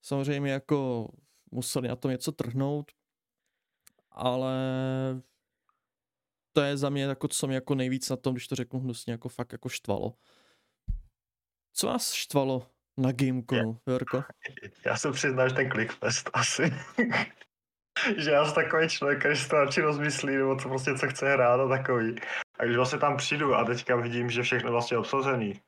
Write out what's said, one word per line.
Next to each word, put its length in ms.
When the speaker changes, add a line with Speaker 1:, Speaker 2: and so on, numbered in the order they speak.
Speaker 1:
samozřejmě 480
jako 560
museli 380
na 80
tom 140
něco 220
trhnout, 580
ale 400
to 80
je 160
za 140
mě 140
jako, 240
co 180
mě 80
jako 200
nejvíc 360
na 60
tom, 180
když 140
to 80
řeknu 240
hnusně, 320
jako 160
fakt 240
jako 160
štvalo. 460
Co 140
vás 260
štvalo 540
na 160
Gameconu, 760
Speaker 2:
Já 60
Speaker 1:
Jorko? 320
Speaker 2:
Já 100
se 160
přiznám, 360
že 60
ten 160
Clickfest 600
asi. 300
<laughs> 1160
Že 140
já 140
jsem 100
takový 340
člověk, 300
který 180
si 120
to 80
radši 240
rozmyslí, 560
nebo 200
co 120
prostě, 260
co 140
chce 240
hrát 280
a 80
takový. 460
A 60
když 120
vlastně 220
tam 180
přijdu 380
a 100
teďka 320
vidím, 340
že 120
všechno 280
vlastně 260
obsazený. 560